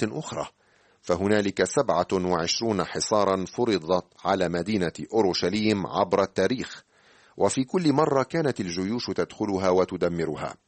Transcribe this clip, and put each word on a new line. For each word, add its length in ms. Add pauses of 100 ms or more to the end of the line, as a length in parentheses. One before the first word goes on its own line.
أخرى، 460 (540)
فهنالك 640
سبعة 480
وعشرون 720
حصاراً 600
فرضت 600 (200)
على 240
مدينة 440 (200)
أورشليم 720
عبر 360
التاريخ، 640 (520)
وفي 280
كل 280
مرة 300
كانت 380
الجيوش 460
تدخلها 640
وتدمرها. 840 (140)